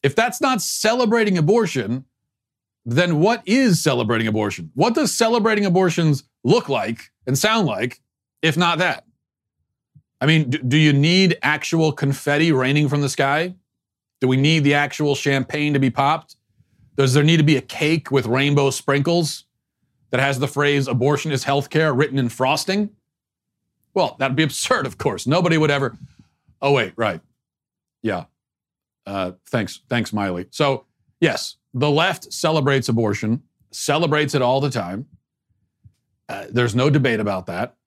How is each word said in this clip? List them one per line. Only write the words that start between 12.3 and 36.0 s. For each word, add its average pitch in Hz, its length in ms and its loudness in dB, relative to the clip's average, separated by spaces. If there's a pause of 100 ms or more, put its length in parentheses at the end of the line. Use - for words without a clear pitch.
raining 139 380 2
from 147 120 0
the 139 80 -2
sky? 151 440 -2 (680)
Do 127 60 0
we 131 80 2
need 147 300 2
the 143 80 4
actual 143 420 0
champagne 143 580 -2
to 139 60 2
be 135 100 2
popped? 147 460 -2 (640)
Does 135 160 2
there 147 100 4
need 165 140 4
to 156 60 4
be 147 120 4
a 123 60 0
cake 156 500 -2
with 139 140 2
rainbow 139 440 2
sprinkles 143 760 -2 (640)
that 123 100 0
has 135 200 0
the 139 80 0
phrase 139 420 0
"abortion 139 420 0
is 135 140 -4
healthcare" 143 520 0
written 135 220 0
in 120 80 0
frosting? 151 600 -2 (1040)
Well, - 260 -2
that'd 135 160 0
be 160 80 2
absurd, 156 420 -2
of - 120 -10
course. 110 280 -4
Nobody 165 320 2
would 151 140 2
ever, 135 260 -2 (640)
oh, 143 120 2
wait, 123 240 0
right. 101 240 -2 (840)
Yeah. 95 220 -4 (800)
Uh, 95 260 -6 (160)
thanks, - 320 -6 (100)
thanks, 117 220 -2
Miley. 95 400 -4
So, 139 340 -2 (360)
yes, - 340 -2 (180)
the 139 160 0
left 165 440 0
celebrates 147 560 0
abortion, 113 520 -2 (300)
celebrates 151 640 -2
it 131 60 0
all 127 180 0
the 143 100 -2
time. 101 380 -8 (1200)